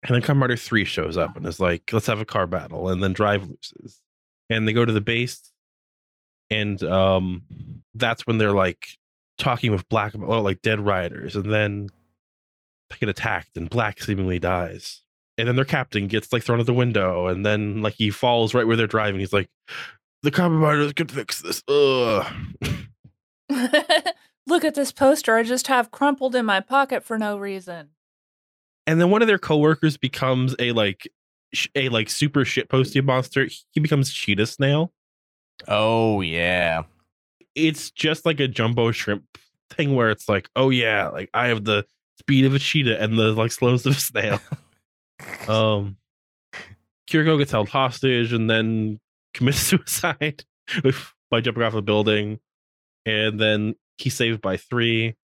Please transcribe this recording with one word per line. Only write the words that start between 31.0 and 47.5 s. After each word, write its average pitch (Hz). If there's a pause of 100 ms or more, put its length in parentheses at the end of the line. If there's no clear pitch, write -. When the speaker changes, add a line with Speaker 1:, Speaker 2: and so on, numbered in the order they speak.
Speaker 1:
sh-, -
a, 135
like, 113
super 147
shitposty 131
monster. 131 (220)
He 156
becomes 147
Cheetah 101
Snail. 143 (760)
Speaker 3:
Oh, 110
yeah. 85 (720)
Speaker 1:
It's 156
just 156
like 156
a 135
jumbo 117
shrimp 104 (460)
thing 143
where 117
it's -
like, 101
"Oh, 131
yeah, 110
like, 92
I 120
have 110
the 104 (340)
speed 135
of 135
a 139
cheetah 135
and 110
the, 110
like, 113
slowness 123
of 131
a -
snail." 104
Speaker 3:
<laughs> - (960)
Speaker 1:
Um, 107 (1120)
Kiriko 156
gets 139